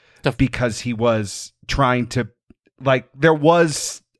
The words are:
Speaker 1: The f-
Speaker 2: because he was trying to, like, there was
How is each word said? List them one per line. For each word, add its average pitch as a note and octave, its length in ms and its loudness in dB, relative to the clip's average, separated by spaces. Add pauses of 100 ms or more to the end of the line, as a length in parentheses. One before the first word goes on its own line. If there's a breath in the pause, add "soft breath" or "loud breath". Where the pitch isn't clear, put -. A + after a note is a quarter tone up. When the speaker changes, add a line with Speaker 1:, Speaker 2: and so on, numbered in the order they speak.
(240 soft breath)
Speaker 1:
The - 40 -2
f- A#2+ 80 -4
Speaker 2:
because B2 440 -2
he B2 120 -6
was A2 600 -2 (120)
trying B2 420 0
to, A#2 200 -4 (540)
like, C3 320 0
there D3+ 180 4
was D#3+ 720 2 (180)